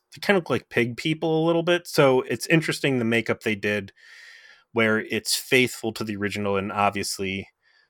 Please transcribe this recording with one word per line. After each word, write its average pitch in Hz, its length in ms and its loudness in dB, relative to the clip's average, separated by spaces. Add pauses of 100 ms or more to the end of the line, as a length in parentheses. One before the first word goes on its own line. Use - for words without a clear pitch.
(160)
They - 60 -20
kinda 202 180 2
look 160 100 -4
like 123 200 -2
pig 120 280 0
people 156 460 0
a - 20 2
little 170 180 2
bit, 175 240 0
so 131 340 4
it's - 260 -6
interesting 151 500 2
the 117 80 0
makeup 113 380 0
they 110 120 -2
did, 104 360 -4 (800)
where 110 280 2
it's - 360 -4
faithful 123 580 2
to - 100 -6
the 107 120 -4
original 101 420 -2
and 98 140 -2
obviously, 98 760 -2 (400)